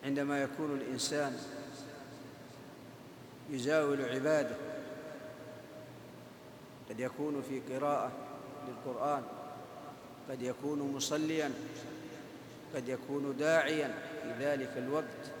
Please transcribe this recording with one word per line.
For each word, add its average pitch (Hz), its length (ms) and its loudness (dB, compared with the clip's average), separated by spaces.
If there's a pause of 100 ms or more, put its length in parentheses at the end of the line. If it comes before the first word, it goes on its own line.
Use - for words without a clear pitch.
عندما 139 380 4
يكون 147 340 2
الإنسان 135 600 2 (2000)
يزاول 143 540 6
عباده، 139 520 6 (2250)
قد 110 100 -4
يكون 143 420 0
في 131 320 -2
قراءة 131 380 4 (560)
للقرآن، 127 540 0 (1080)
قد 123 120 -2
يكون 139 500 0
مصليا، 151 600 4 (1200)
قد 127 140 0
يكون 139 480 0
داعيا 151 580 6 (280)
في 117 220 -2
ذلك 139 320 2
الوقت 131 640 0